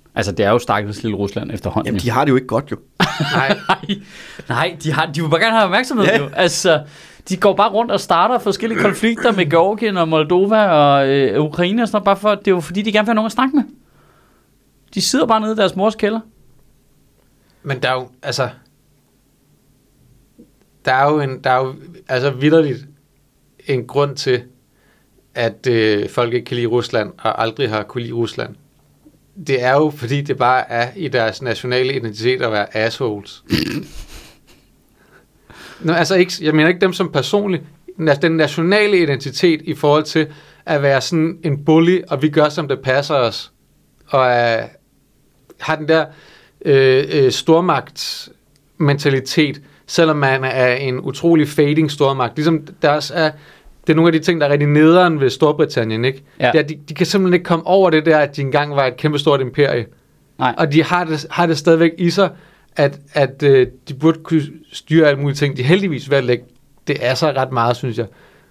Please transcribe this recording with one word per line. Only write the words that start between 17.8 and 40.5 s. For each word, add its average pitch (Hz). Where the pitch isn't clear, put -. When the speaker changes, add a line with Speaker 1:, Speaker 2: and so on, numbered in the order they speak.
Speaker 3:
der 127
er 127
jo, 127
altså, 131
der 131
er 143
jo 151
en, 131
der 135
er 131
jo, 131
altså, 131
vitterligt 143
en 123
grund 143
til, 127
at, 117
øh, 107
folk 120
ikke 123
kan 127
lide 120
Rusland 113
og 110
aldrig 113
har 107
kunne 120
lide 117
Rusland. 117
Det 127
er 127
jo, 151
fordi 139
det 147
bare 127
er 120
i 170
deres 113
nationale 127
identitet 117
at 117
være 104
assholes. 110
Nå, 160
altså, 170
ikke, 180
jeg 156
mener 156
ikke 175
dem 185
som 175
personligt. 190
Na-, 147
den 165
nationale 180
identitet 151
i 156
forhold 151
til 151